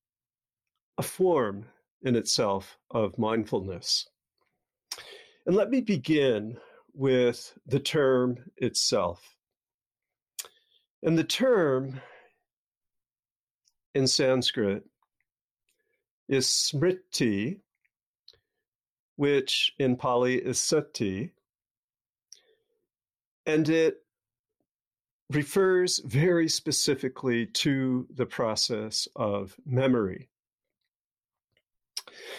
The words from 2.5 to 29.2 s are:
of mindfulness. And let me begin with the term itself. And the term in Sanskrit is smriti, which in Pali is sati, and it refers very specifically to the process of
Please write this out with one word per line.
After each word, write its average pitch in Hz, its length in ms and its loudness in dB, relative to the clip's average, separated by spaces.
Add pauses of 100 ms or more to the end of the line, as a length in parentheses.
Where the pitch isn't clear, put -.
of 107 300 -2
mindfulness. 107 880 -4 (1400)
And 175 100 2
let 208 140 2
me 254 120 2
begin 131 760 0 (360)
with 127 640 0 (120)
the 139 120 0
term 131 580 2 (200)
itself. - 800 -2 (1700)
And 160 120 2
the 160 80 2
term 139 760 2 (1900)
in 135 140 2
Sanskrit 127 760 2 (1400)
is 135 200 0
smriti, 143 1120 -2 (1600)
which 143 640 0
in 127 160 2
Pali 127 400 2
is 123 240 -4
sati, 123 720 -2 (2250)
and 156 240 2
it 160 340 2 (1300)
refers 180 680 0
very 165 480 2
specifically 131 1000 -2
to 131 680 -2
the 127 120 -2
process 110 880 -4
of 101 400 -4 (100)